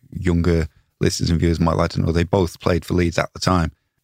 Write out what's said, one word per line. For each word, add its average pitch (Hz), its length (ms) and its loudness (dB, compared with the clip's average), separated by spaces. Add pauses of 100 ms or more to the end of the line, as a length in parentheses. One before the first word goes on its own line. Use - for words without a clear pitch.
(120)
younger 85 560 0 (340)
listeners - 300 0
and 85 80 2
viewers 85 200 2
might 82 160 2
like 85 160 0
to 95 100 -4
know 95 100 0
they 85 120 2
both 87 360 -2
played 87 260 -2
for - 80 -6
Leeds 87 240 0
at - 160 -4
the - 60 -18
time. 87 320 0 (320)